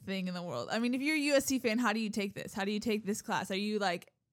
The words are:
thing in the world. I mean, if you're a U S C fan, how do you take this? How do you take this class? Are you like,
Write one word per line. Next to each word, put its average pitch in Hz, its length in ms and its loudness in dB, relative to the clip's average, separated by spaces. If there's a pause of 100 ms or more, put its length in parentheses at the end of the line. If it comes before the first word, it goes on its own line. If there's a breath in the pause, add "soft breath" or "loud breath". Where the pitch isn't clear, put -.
thing 190 220 -2
in 180 60 -4
the 175 80 -4
world. 127 280 -4
I 214 80 0
mean, 240 160 2
if 262 80 -2
you're 311 140 2
a 302 40 0
U 285 140 4
S 269 120 4
C 269 120 2
fan, 226 200 2
how 233 140 4
do 220 60 0
you 220 120 0
take 202 240 -2
this? - 200 -8
How 196 100 -2
do 202 60 0
you 214 100 0
take 214 240 0
this 202 180 -2
class? 190 280 -2
Are 196 60 0
you 208 240 0
like, 180 260 0 (260)